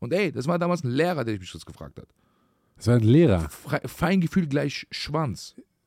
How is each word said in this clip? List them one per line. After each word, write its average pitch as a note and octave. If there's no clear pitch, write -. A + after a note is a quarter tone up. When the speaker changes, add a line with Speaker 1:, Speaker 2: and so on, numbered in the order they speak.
Speaker 1:
Und B2
ey, F3+
das B2
war F3
damals F3
ein B2+
Lehrer, D3
der G#2+
mich F#2
das E2
gefragt D2+
hat. -
Speaker 2:
Das -
war A#2+
ein A2+
Lehrer? A2
Speaker 1:
Fre-, -
Feingefühl F3
gleich C#3+
Schwanz. D3